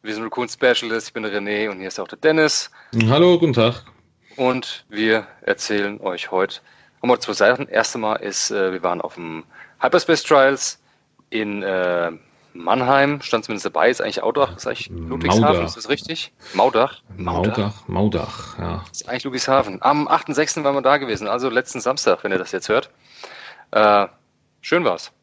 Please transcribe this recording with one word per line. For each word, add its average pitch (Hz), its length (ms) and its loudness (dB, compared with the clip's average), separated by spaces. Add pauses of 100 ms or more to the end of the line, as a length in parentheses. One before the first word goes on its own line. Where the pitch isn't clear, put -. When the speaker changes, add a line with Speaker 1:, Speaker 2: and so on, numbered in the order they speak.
Speaker 1:
Wir 110 120 -8
sind 110 100 -6
Raccoon 117 240 -6
Specialist, 117 600 0
ich - 60 -18
bin 110 100 -6
der 101 100 -4
René 104 360 -4
und 95 100 -10
hier 95 100 -10
ist 98 100 -10
auch 92 80 -8
der - 120 -16
Dennis. 156 520 2 (380)
Speaker 2:
Hallo, 170 280 6
guten 165 140 4
Tag. 120 320 2 (540)
Speaker 1:
Und 127 500 -2
wir 110 400 0 (140)
erzählen 101 580 -2
euch 90 320 -6
heute, 92 300 -2 (400)
haben 123 80 -2
wir 123 100 4
zwei 107 140 -6
Sachen. 123 340 2
Erste 113 300 -2
Mal 110 180 -2
ist, - 340 -4
äh, 98 220 0
wir 92 100 -6
waren 87 200 -2
auf 85 140 -10
dem 80 280 -10 (360)
Hyperspace 160 440 2
Trials 139 580 2 (500)
in, 104 320 -4
äh, 90 480 0 (420)
Mannheim, 131 680 2
stand 113 220 -2
zumindest 104 220 -8
dabei, 95 240 2
ist - 100 0
eigentlich - 240 -4
Audach, 135 320 0
ist - 120 -10
eigentlich - 220 -8
Speaker 2:
Maudach. 82 200 -10
Speaker 1:
Ludwigshafen, 87 560 2
ist 85 100 -10
das - 140 -14
richtig? 147 420 -6 (220)
Maudach? 117 480 2 (160)
Speaker 2:
Maudach, 101 720 -2
Maudach, 92 680 -2
ja. 87 320 -8
Speaker 1:
Ist - 200 -14
eigentlich 127 160 -6
Ludwigshafen. 127 560 0
Am 147 260 2
achten 156 260 0
sechsten 151 300 -2
waren 139 120 2
wir 135 60 0
da 135 140 6
gewesen, 110 320 -4
also 123 220 -2
letzten 120 320 -2
Samstag, 120 420 0
wenn 101 80 -2
ihr 92 80 0
das - 140 -6
jetzt 92 160 -6
hört. 113 200 0 (840)
Äh, 104 360 6 (540)
schön 170 240 2
war's. 90 260 -2 (120)